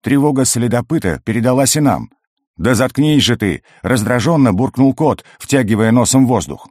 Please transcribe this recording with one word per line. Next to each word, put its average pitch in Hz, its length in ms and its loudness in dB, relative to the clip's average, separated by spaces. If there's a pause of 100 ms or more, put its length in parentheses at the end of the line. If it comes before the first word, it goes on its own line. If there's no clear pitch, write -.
«Тревога 139 440 0
следопыта 120 800 -2
передалась 123 500 0
и 156 40 -2
нам». 107 300 -2 (460)
«Да 110 180 -2
заткнись 135 500 0
же 117 120 0
ты!» — 92 280 -4 (180)
раздражённо 120 720 0
буркнул 127 400 0
кот, - 320 -2 (120)
втягивая 110 540 0
носом 123 340 2
воздух. 87 460 -4